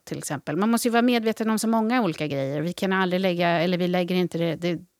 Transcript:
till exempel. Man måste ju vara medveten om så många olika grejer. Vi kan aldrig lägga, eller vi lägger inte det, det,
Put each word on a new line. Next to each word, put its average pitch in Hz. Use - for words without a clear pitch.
till -
exempel. 151
Man 208
måste 233
ju 226
vara 233
medveten 226
om 214
så 220
många 226
olika 156
grejer. 139
Vi 175
kan 190
aldrig 185
lägga, 175
eller 170
vi 180
lägger 180
inte 175
det, 165
det, 170